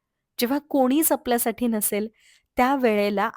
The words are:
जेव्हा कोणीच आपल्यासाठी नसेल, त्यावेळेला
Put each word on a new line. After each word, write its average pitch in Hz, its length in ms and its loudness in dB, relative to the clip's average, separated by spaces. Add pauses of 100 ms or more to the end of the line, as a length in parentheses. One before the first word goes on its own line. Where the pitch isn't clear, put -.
(400)
जेव्हा 247 200 -2
कोणीच 285 520 2
आपल्यासाठी 240 560 -2
नसेल, 214 400 -2 (500)
त्यावेळेला 220 800 0